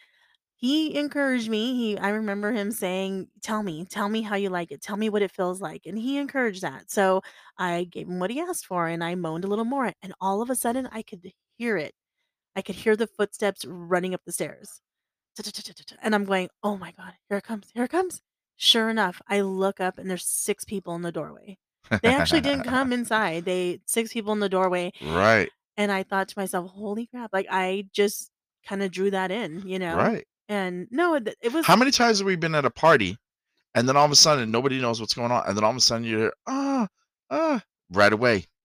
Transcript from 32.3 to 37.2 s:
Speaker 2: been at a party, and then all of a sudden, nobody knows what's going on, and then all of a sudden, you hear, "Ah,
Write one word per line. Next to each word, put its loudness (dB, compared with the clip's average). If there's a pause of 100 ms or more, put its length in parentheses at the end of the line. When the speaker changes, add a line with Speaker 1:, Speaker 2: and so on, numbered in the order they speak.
Speaker 2:
been 0
at 2
a 2
party, 4 (560)
and 4
then 4
all 8
of 2
a 4
sudden, 6
nobody 2
knows 0
what's -4
going -2
on, 2
and 0
then 4
all 6
of -4
a -6
sudden, 2
you 0
hear, 2 (120)
"Ah, 0 (420)